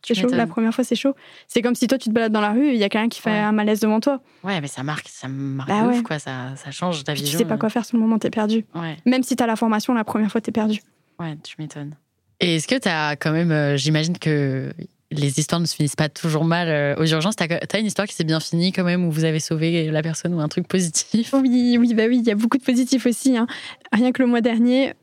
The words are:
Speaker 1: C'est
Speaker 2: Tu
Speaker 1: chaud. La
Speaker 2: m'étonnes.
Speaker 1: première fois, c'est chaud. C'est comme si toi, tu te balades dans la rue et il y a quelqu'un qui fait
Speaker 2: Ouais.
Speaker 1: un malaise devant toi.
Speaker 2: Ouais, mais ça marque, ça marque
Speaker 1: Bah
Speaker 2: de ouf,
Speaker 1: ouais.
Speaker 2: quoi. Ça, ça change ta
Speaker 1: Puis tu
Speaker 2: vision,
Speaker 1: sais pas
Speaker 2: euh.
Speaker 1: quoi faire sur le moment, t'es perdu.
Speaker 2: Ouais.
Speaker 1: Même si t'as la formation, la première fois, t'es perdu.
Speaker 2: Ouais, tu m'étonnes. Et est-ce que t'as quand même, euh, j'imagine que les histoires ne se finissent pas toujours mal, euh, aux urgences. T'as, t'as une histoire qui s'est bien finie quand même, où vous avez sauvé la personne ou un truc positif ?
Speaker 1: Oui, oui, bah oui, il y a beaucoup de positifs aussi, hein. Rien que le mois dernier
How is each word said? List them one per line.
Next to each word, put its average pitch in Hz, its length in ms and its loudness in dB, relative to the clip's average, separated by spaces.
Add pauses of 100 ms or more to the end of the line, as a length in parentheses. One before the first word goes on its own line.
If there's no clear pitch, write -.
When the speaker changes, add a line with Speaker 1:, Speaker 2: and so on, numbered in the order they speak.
Speaker 1:
C'est 240 120 0
Speaker 2:
Tu - 60 -2
Speaker 1:
chaud. 254 80 2
La 254 80 0
Speaker 2:
m'étonnes. 233 120 0
Speaker 1:
première 226 240 0
fois, 254 100 0
c'est 240 120 0
chaud. 269 180 0 (340)
C'est 240 140 0
comme 240 140 0
si 240 120 0
toi, 262 100 2
tu 240 120 -4
te 214 40 0
balades 226 180 2
dans 214 100 2
la 208 100 2
rue 262 180 2
et 262 40 2
il 233 60 2
y 202 40 4
a 202 60 0
quelqu'un 220 200 0
qui - 120 -10
fait - 80 -2
Speaker 2:
Ouais. 214 80 2
Speaker 1:
un 208 140 2
malaise 214 300 2
devant 214 180 4
toi. 269 200 0 (240)
Speaker 2:
Ouais, 185 180 -2
mais 143 60 -6
ça 127 160 -8
marque, 151 260 -6
ça - 180 -14
marque 135 420 -6
Speaker 1:
Bah 208 140 2
Speaker 2:
de 233 60 4
ouf, 247 80 2
Speaker 1:
ouais. 240 60 -2
Speaker 2:
quoi. 165 160 -4
Ça, 131 360 -10
ça 139 160 -14
change 165 320 -4
ta 151 100 -4
Speaker 1:
Puis 139 80 -4
tu 147 40 -4
Speaker 2:
vision, 147 140 -2
Speaker 1:
sais 233 60 2
pas 170 100 -4
Speaker 2:
euh. - 20 -6
Speaker 1:
quoi 220 120 0
faire 226 160 -4
sur 240 120 -2
le 226 60 2
moment, 220 140 2
t'es - 140 -2
perdu. 220 340 0 (100)
Speaker 2:
Ouais. 165 300 -8
Speaker 1:
Même 254 180 2
si 254 120 -2
t'as 247 120 0
la 226 80 0
formation, 220 380 0
la 226 100 0
première 214 280 -2
fois, 226 100 -2
t'es - 100 -8
perdu. 214 280 0 (400)
Speaker 2:
Ouais, 160 240 -8
tu - 160 -18
m'étonnes. 147 360 -12 (440)
Et 170 160 2
est-ce 156 120 -2
que 254 80 2
t'as 156 400 0
quand 156 160 -2
même, 165 200 2
euh, 147 260 2
j'imagine 156 400 0
que 135 540 0 (400)
les 147 280 -2
histoires 170 220 0
ne 170 40 0
se - 100 -4
finissent 147 220 -2
pas 151 120 0
toujours 156 360 -2
mal, 165 240 0
euh, 143 280 0
aux 160 80 0
urgences. 160 300 0
T'as, 170 120 -2
t'as 170 320 -2
une 220 60 0
histoire 202 220 -2
qui - 80 -12
s'est - 80 -2
bien 160 160 2
finie 170 320 0
quand 185 140 -2
même, 175 200 2
où 165 60 0
vous 160 140 0
avez 156 160 2
sauvé 160 500 0
la 156 100 2
personne 165 320 -4
ou 170 60 0
un 151 80 0
truc 180 220 -4
positif ? 185 640 0
Speaker 1:
Oui, 247 460 4
oui, 240 140 4
bah 220 140 4
oui, 247 120 4
il 226 80 0
y 226 40 4
a 208 40 2
beaucoup 226 220 0
de 254 60 -2
positifs 254 420 2
aussi, 247 320 2
hein. 226 80 2 (460)
Rien 247 220 4
que 262 100 0
le 247 40 4
mois 240 140 4
dernier 240 600 2